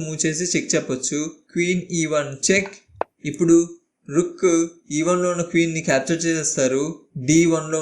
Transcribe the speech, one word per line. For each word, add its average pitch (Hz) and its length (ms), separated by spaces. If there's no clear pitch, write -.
మూవ్ 156 200
చేసి 160 280
చెక్ - 220
చెప్పొచ్చు. 147 460
Queen 175 280
ఈ - 20
వన్, 139 160
check. 196 200
ఇప్పుడు 170 280
రుక్ 175 400
ఈ 151 120
వన్లో 180 260
ఉన్న 170 180
క్వీన్ని 165 360
క్యాప్చర్ 160 380
చేసేస్తారు. 143 580
డీ 160 120
వన్లో 156 280